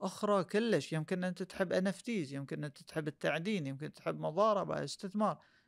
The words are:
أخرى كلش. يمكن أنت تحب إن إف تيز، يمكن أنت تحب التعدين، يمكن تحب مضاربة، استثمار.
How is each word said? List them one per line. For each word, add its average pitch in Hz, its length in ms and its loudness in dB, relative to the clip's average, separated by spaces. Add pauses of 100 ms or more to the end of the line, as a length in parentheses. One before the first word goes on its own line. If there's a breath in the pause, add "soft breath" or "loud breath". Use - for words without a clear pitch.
أخرى 196 420 2
كلش. 208 500 2
يمكن 180 300 -2
أنت 185 200 -4
تحب 185 300 -2
إن 185 140 4
إف 185 140 -2
تيز، 170 320 -2
يمكن 139 300 -4
أنت 147 200 -10
تحب 156 240 -4
التعدين، 165 600 0
يمكن 139 260 -6
تحب 156 260 -4
مضاربة، 160 640 2
استثمار. 190 580 -2 (260 soft breath)